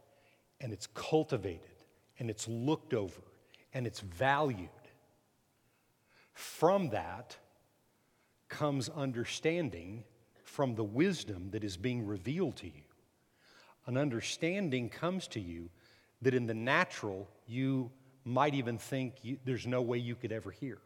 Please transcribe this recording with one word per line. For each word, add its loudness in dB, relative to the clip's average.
and -4
it's -8
cultivated, 2
and -4
it's -6
looked 0
over, -2
and -2
it's -6
valued, 2
from 4
that -6
comes 0
understanding -2
from 0
the 0
wisdom 0
that -4
is -4
being 0
revealed -2
to -12
you. -14
An 0
understanding 0
comes -2
to -6
you -8
that 6
in 4
the 0
natural, 2
you 0
might 4
even 0
think -4
you, -6
there's -2
no 2
way 2
you -2
could -4
ever -4
hear. -8